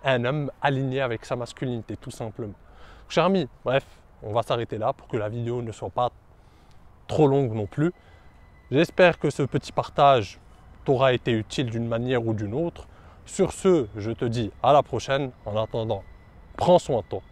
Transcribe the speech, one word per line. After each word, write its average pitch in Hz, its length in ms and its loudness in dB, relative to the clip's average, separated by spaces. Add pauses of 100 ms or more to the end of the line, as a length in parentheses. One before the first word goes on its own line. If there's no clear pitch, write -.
Un 127 220 2
homme 143 260 -2 (100)
aligné 135 400 0
avec 120 240 -4
sa 135 100 -4
masculinité, 120 600 -8
tout - 140 -14
simplement. 110 420 -10 (560)
Cher 165 160 4
ami, 185 240 2 (140)
bref, 131 200 2 (400)
on 107 100 -8
va 117 100 2
s'arrêter 120 340 -4
là 113 160 -2
pour - 140 -12
que 131 100 -4
la 107 120 -2
vidéo 120 320 -6
ne 117 100 -8
soit 104 180 -10
pas 123 220 -2 (960)
trop 156 200 4
longue 135 260 2
non 107 120 -4
plus. 156 260 0 (800)
J'espère 170 480 4
que 156 100 0
ce 143 140 -2
petit - 280 -4
partage 139 680 2 (440)
t'aura 131 300 2
été 123 180 -2
utile 113 400 -2
d'une 117 160 -4
manière 117 400 -2
ou 113 60 0
d'une 104 200 -6
autre. 165 340 -6 (380)
Sur - 260 0
ce, 170 440 2
je 107 160 -6
te 120 140 -4
dis 117 260 -2 (100)
à 127 120 6
la 143 100 6
prochaine. 139 480 -4 (140)
En 107 100 -8
attendant, 110 480 -4 (520)
prends 175 220 6
soin 135 220 0
de 98 60 -8
toi 98 160 -8 (100)